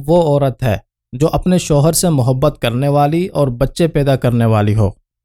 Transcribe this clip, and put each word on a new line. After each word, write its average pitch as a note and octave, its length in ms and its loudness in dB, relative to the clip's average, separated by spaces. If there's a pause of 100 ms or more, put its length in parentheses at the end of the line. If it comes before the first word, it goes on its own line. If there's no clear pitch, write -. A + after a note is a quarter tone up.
وہ E3+ 160 4
عورت C#3+ 400 0
ہے A2 140 0 (360)
جو C#3+ 200 0
اپنے F3+ 260 0
شوہر D#3+ 340 0
سے F3+ 160 0
محبت C3+ 540 0
کرنے B2+ 260 -2
والی D3 380 0
اور C#3+ 220 -2
بچے C3 400 -2
پیدا C#3 280 0
کرنے A#2+ 280 0
والی G#2 300 2
ہو۔ G#2 160 2 (340)